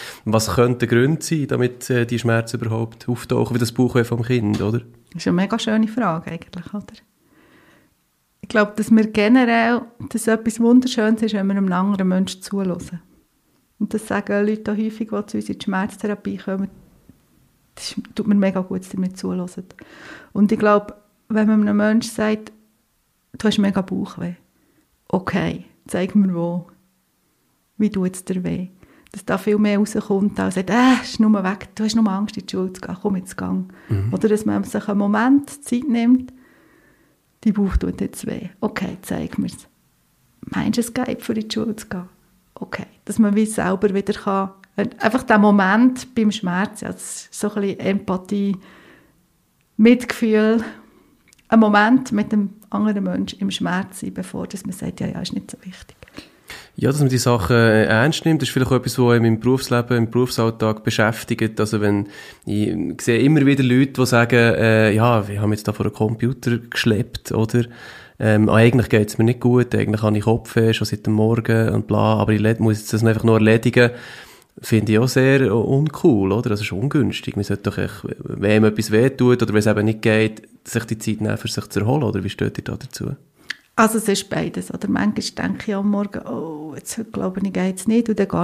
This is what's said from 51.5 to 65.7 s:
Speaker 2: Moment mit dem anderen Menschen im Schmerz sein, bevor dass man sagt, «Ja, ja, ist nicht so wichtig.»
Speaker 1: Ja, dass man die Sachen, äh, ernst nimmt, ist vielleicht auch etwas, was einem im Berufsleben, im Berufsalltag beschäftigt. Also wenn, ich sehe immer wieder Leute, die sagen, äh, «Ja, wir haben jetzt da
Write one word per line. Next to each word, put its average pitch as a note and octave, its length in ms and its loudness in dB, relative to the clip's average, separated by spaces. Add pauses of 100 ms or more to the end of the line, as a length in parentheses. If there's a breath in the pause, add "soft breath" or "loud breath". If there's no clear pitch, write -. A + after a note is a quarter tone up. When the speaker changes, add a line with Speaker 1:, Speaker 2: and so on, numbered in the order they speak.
Speaker 2:
Moment A3 520 4
mit G#3 200 -2
dem G#3 180 0 (200)
anderen G3+ 340 -2
Menschen F#3 360 -6
im G3 120 -4
Schmerz F#3 480 -4
sein, F#3 140 -10
bevor F#3 340 -10
dass - 180 -12
man F#3 80 -8
sagt, - 260 -10
«Ja, - 80 -4
ja, - 140 -8
ist - 120 -8
nicht - 180 -10
so - 120 -16
wichtig.» - 340 -20 (800 loud breath)
Speaker 1:
Ja, A#2+ 160 0
dass D3 80 0
man C#3 100 4
die B2+ 100 2
Sachen, A#2+ 360 2
äh, A2 300 6
ernst A#2 400 2
nimmt, D#3+ 180 2
ist B2+ 60 -4
vielleicht B2+ 220 0
auch C3 60 4
etwas, A#2+ 200 -4
was A#2+ 180 4
einem A#2 100 4
im A2+ 140 2
Berufsleben, B2 580 0
im A2+ 120 0
Berufsalltag A2+ 760 0
beschäftigt. A2 760 0
Also G#2+ 220 0
wenn, G2+ 260 2 (380 loud breath)
ich G2 560 -2
sehe A#2 200 2
immer C#3+ 240 4
wieder C#3 180 4
Leute, C3 300 2
die B2+ 120 0
sagen, A#2 300 4 (200)
äh, A2 380 4
«Ja, A2 340 2
wir G2+ 140 -6
haben G#2 100 0
jetzt G#2 160 -4
da G#2+ 60 0